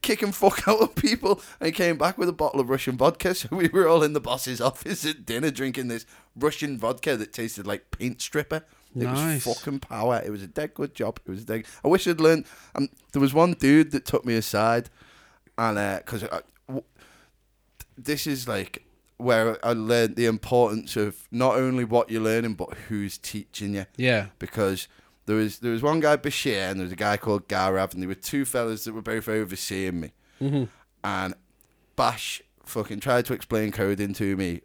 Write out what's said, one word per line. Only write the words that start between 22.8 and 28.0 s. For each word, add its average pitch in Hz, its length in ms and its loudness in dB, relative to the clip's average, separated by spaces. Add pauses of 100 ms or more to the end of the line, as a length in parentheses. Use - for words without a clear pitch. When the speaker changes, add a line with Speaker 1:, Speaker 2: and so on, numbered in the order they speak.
Speaker 1:
who's 101 300 -4
teaching 104 560 -8
you. 98 120 -6 (100)
Speaker 2:
Yeah. 120 300 2 (120)
Speaker 1:
Because 95 480 -2 (400)
there 107 100 2
was, 107 220 0
there 117 140 -2
was 113 100 -2
one 156 180 2
guy, 151 160 4
Bashir, 117 540 -2
and 95 100 -4
there 92 40 -2
was 90 80 -6
a 90 40 -10
guy 104 220 2
called 101 300 -2
Garav, 95 440 0
and 90 100 -8